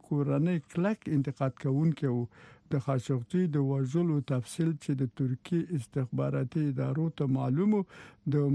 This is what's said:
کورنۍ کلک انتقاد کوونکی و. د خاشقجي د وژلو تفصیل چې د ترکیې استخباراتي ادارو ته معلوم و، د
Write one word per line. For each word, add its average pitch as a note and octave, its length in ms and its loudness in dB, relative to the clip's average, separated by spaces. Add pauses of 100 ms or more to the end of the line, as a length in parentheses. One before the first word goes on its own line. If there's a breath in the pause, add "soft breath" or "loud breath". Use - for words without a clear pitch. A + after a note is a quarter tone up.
کورنۍ C#3+ 500 0 (160)
کلک G3 420 -2
انتقاد C3+ 460 0
کوونکی D3 540 2
و. A#2+ 40 0 (540 loud breath)
د C#3+ 120 2
خاشقجي C3 580 0 (120)
د C#3 140 2
وژلو C#3 460 0 (140)
تفصیل C#3 400 0 (140)
چې - 80 -2 (100)
د B2+ 160 0
ترکیې D#3+ 640 -2
استخباراتي C3+ 920 -2
ادارو C3+ 380 -2 (120)
ته C#3+ 160 0
معلوم C#3 440 2
و، - 20 0 (540 loud breath)
د C#3+ 200 4